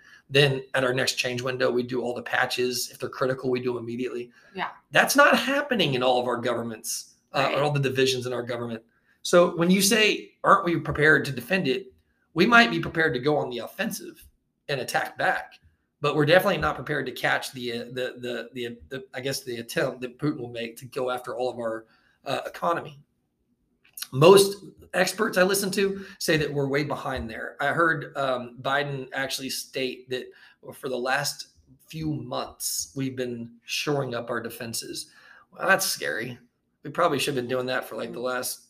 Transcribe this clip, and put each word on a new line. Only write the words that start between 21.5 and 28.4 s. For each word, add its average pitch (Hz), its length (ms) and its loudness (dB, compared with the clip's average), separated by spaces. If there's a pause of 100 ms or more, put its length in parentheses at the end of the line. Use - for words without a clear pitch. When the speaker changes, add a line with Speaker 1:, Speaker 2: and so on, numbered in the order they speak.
Speaker 1:
our, 113 280 -6 (400)
uh, 131 200 -2
economy. 165 540 -4 (1120)
Most 190 520 8 (300)
experts 190 440 0
I 180 60 6
listen 196 280 2
to 196 340 0 (140)
say 160 180 2
that 147 140 0
we're 139 160 -2
way 139 160 0
behind 131 460 -6
there. 120 300 -12
I 143 80 0
heard, 147 500 0
um, 123 440 -2